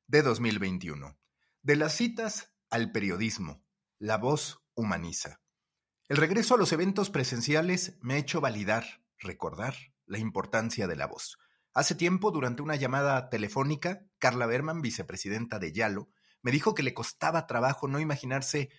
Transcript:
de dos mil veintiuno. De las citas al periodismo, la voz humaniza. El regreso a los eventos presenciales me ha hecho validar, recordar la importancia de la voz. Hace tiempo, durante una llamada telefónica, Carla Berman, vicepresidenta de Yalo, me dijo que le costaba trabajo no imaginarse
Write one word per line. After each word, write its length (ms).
de 140
dos 180
mil 180
veintiuno. 600
De 140
las 180
citas 580
al 220
periodismo, 720
la 180
voz 560
humaniza. 680
El 80
regreso 400
a 20
los 140
eventos 380
presenciales 920
me 140
ha 20
hecho 240
validar, 640
recordar 580
la 140
importancia 680
de 80
la 100
voz. 320
Hace 220
tiempo, 380
durante 280
una 140
llamada 560
telefónica, 720
Carla 280
Berman, 360
vicepresidenta 760
de 120
Yalo, 380
me 80
dijo 240
que 80
le 100
costaba 540
trabajo 400
no 140
imaginarse 680